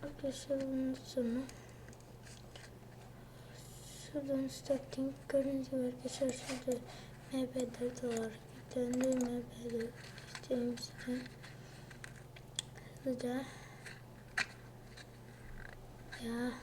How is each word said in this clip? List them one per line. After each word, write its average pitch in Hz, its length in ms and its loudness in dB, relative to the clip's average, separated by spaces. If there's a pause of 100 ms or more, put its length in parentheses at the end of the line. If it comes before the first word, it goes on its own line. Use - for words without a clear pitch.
Arkadaşlar 277 580 2
bundan 262 440 4
sonra 240 340 4 (2750)
şuradan 269 340 4
starting 269 640 2 (160)
gördüğünüz 269 400 6
gibi 262 120 4
arkadaşlar 247 500 4
şurada 254 480 2 (540)
M 262 140 4
P 254 120 0
dört 247 440 2
olarak 226 280 4 (260)
yüklendi. 247 500 4
M 247 340 6
P 233 380 -2
dört 240 1000 0
işte - 380 -2 (1900)
hızlıca. 254 380 2 (2750)
Ya. 240 260 2 (120)